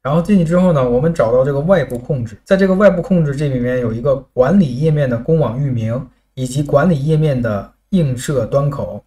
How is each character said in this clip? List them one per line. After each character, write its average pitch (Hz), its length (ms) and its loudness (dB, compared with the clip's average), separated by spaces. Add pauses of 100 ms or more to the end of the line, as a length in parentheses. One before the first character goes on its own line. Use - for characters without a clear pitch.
然 135 120 -4
后 170 80 2
进 202 160 2
去 170 60 4
之 170 160 2
后 185 140 4
呢， 127 160 2
我 123 100 2
们 160 140 0
找 113 180 0
到 131 140 2
这 143 80 -2
个 139 80 -2
外 165 240 2
部 120 120 -8
控 123 280 -4
制， - 180 -14
在 190 140 2
这 196 100 2
个 185 60 2
外 196 160 6
部 175 120 0
控 170 220 2
制 143 100 -2
这 143 140 -2
里 131 100 -2
面 123 220 -2
有 113 140 -2
一 117 80 -6
个 135 160 0 (160)
管 143 260 4
理 127 160 0
页 156 160 0
面 143 180 0
的 117 80 -2
公 160 220 0
网 120 180 -2
域 143 120 -2
名 117 360 -4 (280)
以 127 120 -6
及 139 160 -4
管 147 280 2
理 143 160 0
页 160 100 2
面 147 260 0
的 104 300 -4 (200)
映 143 260 0
射 123 280 -4
端 139 240 -2
口 101 380 -8